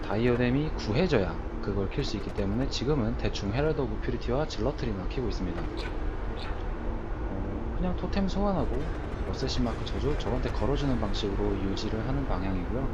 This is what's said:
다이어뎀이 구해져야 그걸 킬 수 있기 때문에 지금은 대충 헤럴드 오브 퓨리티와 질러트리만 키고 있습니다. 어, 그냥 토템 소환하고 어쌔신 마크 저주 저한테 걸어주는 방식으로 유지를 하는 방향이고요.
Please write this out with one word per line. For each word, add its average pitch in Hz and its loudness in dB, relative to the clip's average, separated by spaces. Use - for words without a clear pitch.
다이어뎀이 123 2
구해져야 113 2
그걸 98 0
킬 - -2
수 - -2
있기 - -4
때문에 104 0
지금은 123 2
대충 101 0
헤럴드 143 2
오브 110 0
퓨리티와 123 0
질러트리만 107 -2
키고 123 -2
있습니다. 85 -2
어, - -2
그냥 180 2
토템 190 0
소환하고 180 2
어쌔신 127 0
마크 113 0
저주 - 0
저한테 123 0
걸어주는 131 2
방식으로 101 2
유지를 107 0
하는 135 0
방향이고요. 95 0